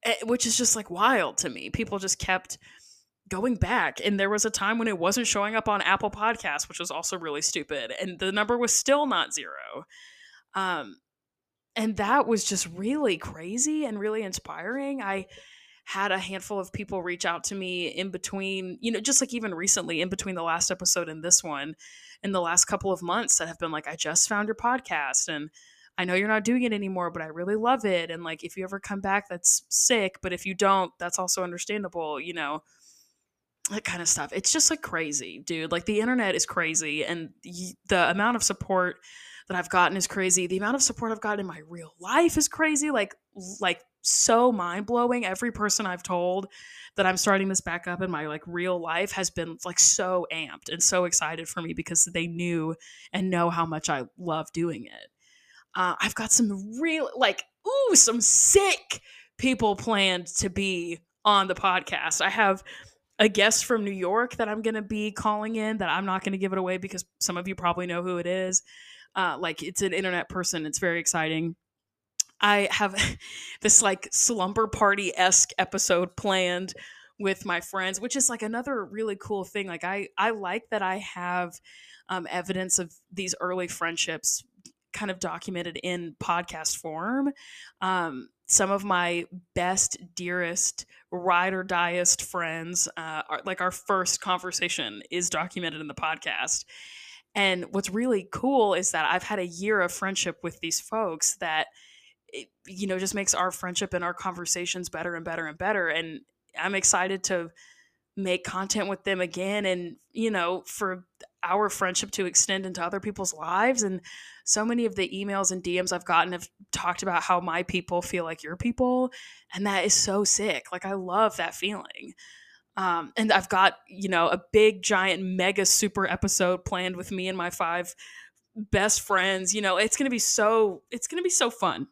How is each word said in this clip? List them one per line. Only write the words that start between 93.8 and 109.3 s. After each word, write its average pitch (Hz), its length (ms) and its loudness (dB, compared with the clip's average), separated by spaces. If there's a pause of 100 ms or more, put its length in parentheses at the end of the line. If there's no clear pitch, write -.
conversation 175 880 -2
is 175 220 -2
documented 165 500 -4
in 156 60 -8
the 143 80 -10
podcast. - 720 -4 (720)
And 190 360 2
what's 196 180 -2
really 220 400 0
cool 240 440 4
is 185 180 0
that 156 200 2
I've 180 120 0
had 208 160 -4
a 180 60 -2
year 196 340 0
of 175 100 2
friendship 190 540 -4
with 170 160 -8
these 165 180 -4
folks 214 580 -2
that, 156 300 0 (640)
it, 127 200 -12 (160)
you 190 220 -6
know, 185 100 -2
just 190 180 -4
makes 196 200 0
our 185 160 0
friendship 180 420 -6
and 175 120 -2
our 175 100 -2
conversations 175 720 -4
better 170 280 -6
and 165 80 -10
better 165 220 -6
and 156 120 -10
better. 185 300 0
And 160 320 -4 (360)
I'm 185 200 -2
excited 190 480 2
to 170 260 -2 (640)
make 185 280 -2
content 196 440 -2
with 196 140 -4
them 190 180 0
again 190 460 -2